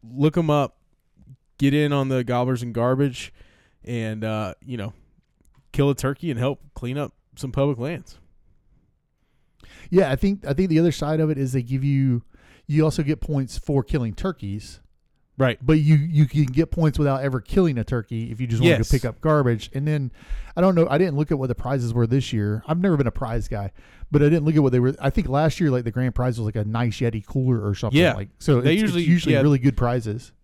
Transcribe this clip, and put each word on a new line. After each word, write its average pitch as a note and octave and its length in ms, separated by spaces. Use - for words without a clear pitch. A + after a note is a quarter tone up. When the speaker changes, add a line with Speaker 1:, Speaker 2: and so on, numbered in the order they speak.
Speaker 1:
look C#3 360
'em E3 100
up, D3 300
get C#3 160
in D3 180
on C#3 160
the C3 160
Gobblers B2 380
and A#2+ 100
Garbage, B2+ 600
and, A2 400
uh, G#2+ 300
you B2 140
know, G#2+ 160
kill C#3+ 180
a C#3 40
turkey C#3 360
and A#2 100
help C#3 220
clean B2+ 220
up D3 160
some C3 160
public C#3 260
lands. D3+ 400
Speaker 2:
Yeah, F3 200
I C3+ 60
think, G3 300
I C#3 80
think F3+ 160
the D#3 80
other E3+ 140
side D#3 280
of D#3 100
it D3+ 80
is C3+ 140
they C3 100
give C3 220
you, C3+ 380
you D3+ 160
also D#3 200
get D3 180
points C3+ 380
for C#3 260
killing A#2+ 300
turkeys. G#2+ 680
Speaker 1:
Right. B2+ 220
Speaker 2:
But D#3 200
you, D3+ 160
you D3+ 280
can C#3+ 200
get C#3 260
points D#3 280
without C#3 240
ever C3 200
killing E3+ 340
a A2 80
turkey A#2 480
if A2+ 80
you B2+ 60
just A#2 160
wanted D#3+ 160
Speaker 1:
Yes. A2+ 100
Speaker 2:
to - 60
pick C3 100
up A#2 160
garbage. C#3 540
And C#3 120
then, D3 240
I E3+ 60
don't F#3 120
know, E3 140
I C#3 80
didn't E3+ 200
look D3 140
at D3+ 80
what C3 100
the A#2+ 60
prizes B2 380
were A#2 140
this B2+ 260
year. G#2+ 340
I've E3 140
never F#3 160
been C3+ 100
a B2+ 60
prize A#2 340
guy, G2+ 240
but D3 120
I D3 80
didn't D#3+ 140
look D3+ 120
at D3+ 60
what C3 100
they B2 80
were. B2+ 180
I C#3 120
think F#3+ 180
last C#3+ 320
year, D#3+ 100
like, B2+ 140
the A#2 60
grand B2+ 240
prize B2 240
was, A2+ 80
like, G#2+ 100
a G#2+ 80
nice A2+ 360
Yeti A2+ 260
cooler B2+ 360
or G2+ 120
something. B2+ 260
Speaker 1:
Yeah. D#3+ 140
Speaker 2:
Like, G2 240
so B2+ 240
Speaker 1:
They C#3+ 100
Speaker 2:
it's, G3+ 100
Speaker 1:
usually, F3+ 200
Speaker 2:
it's D#3+ 80
usually D#3+ 240
Speaker 1:
yeah. C#3 80
Speaker 2:
really C#3+ 160
good B2 180
prizes. A#2+ 560